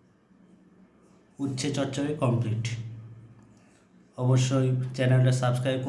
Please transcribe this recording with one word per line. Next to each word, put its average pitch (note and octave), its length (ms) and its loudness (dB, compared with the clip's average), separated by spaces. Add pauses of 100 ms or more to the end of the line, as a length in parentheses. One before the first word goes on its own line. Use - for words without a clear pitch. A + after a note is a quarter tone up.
(1400)
উচ্ছে B2+ 220 -4 (100)
চচ্চড়ি C#3+ 360 -2 (100)
কমপ্লিট। A2 420 0 (1600)
অবশ্যই C3 460 4 (280)
চ্যানেলটা B2+ 360 4 (100)
সাবস্ক্রাইব B2+ 460 0